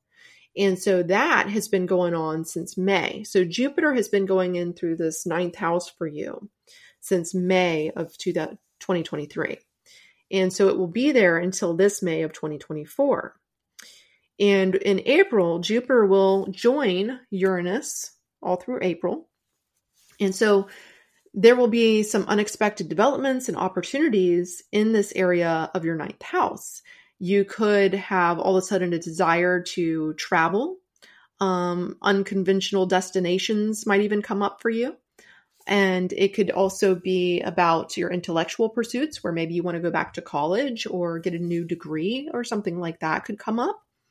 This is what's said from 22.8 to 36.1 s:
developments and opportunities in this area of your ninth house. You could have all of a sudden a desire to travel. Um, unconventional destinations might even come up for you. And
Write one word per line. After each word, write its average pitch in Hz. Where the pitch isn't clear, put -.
developments 254
and 160
opportunities 185
in 214
this 208
area 170
of 175
your 165
ninth -
house. -
You 196
could 202
have 180
all 185
of 190
a 190
sudden 180
a 165
desire 175
to 160
travel. 190
Um, 180
unconventional 190
destinations 185
might 202
even 208
come 202
up -
for 233
you. 240
And 185